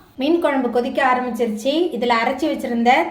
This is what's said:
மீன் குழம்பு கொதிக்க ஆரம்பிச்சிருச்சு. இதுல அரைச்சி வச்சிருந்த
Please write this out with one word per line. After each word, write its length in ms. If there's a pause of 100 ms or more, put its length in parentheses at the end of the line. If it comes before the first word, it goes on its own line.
(220)
மீன் 240
குழம்பு 320
கொதிக்க 240 (120)
ஆரம்பிச்சிருச்சு. 600 (240)
இதுல 280
அரைச்சி 260
வச்சிருந்த 420 (180)